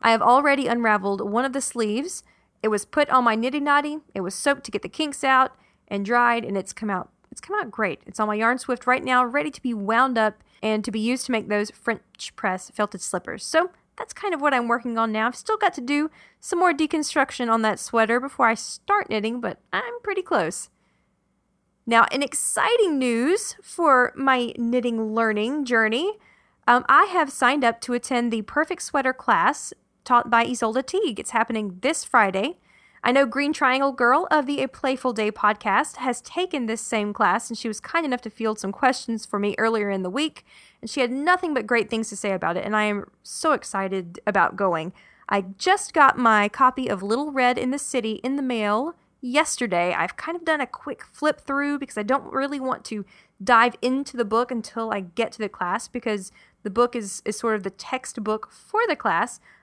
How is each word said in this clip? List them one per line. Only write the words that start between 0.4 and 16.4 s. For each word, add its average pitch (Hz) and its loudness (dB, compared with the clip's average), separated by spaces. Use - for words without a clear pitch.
unraveled 208 0
one 214 0
of 262 -4
the 269 -2
sleeves. 240 -2
It 220 0
was 208 0
put 294 0
on 254 6
my 226 4
Niddy 254 -2
Noddy. 294 2
It 202 -6
was 190 -4
soaked - 0
to - -14
get 208 -2
the - -10
kinks 294 -4
out 262 4
and 202 -4
dried, 240 2
and 196 -4
it's 196 -6
come 220 -6
out, 185 -4
it's - -20
come 392 -6
out 302 -6
great. 196 -4
It's - -10
on 214 0
my 214 0
Yarn 226 2
Swift - -6
right 254 0
now, 254 4
ready 285 -2
to - -14
be 247 -2
wound 226 2
up 214 0
and 214 0
to 196 -6
be 220 -2
used 240 0
to - -2
make 220 -2
those 208 0
French - -8
press 185 -4
felted 202 -4
slippers. - -6
So 359 2
that's - -10
kind 392 -4
of 285 -4
what 285 2
I'm 240 2
working 233 -2
on 226 0
now. 220 0
I've 247 -4
still - -4
got 403 0
to - -10
do 294 -2